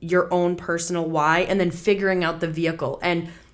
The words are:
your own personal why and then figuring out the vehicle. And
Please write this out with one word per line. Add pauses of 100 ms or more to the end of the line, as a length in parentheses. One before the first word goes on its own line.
your
own
personal
why
and
then
figuring
out
the
vehicle.
And (260)